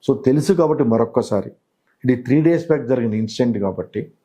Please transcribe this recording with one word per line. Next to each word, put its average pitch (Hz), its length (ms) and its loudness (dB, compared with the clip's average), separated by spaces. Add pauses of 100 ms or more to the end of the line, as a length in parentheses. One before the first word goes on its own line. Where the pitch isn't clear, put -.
So 139 220 0
తెలుసు 143 260 2
కాబట్టి 156 320 2
మరొక్కసారి, 113 640 0 (540)
ఇది 127 180 2
three 135 240 2
days 165 240 2
back 147 160 0
జరిగిన 117 280 0
ఇన్సిడెంట్ 110 440 -2
కాబట్టి 95 540 -6 (120)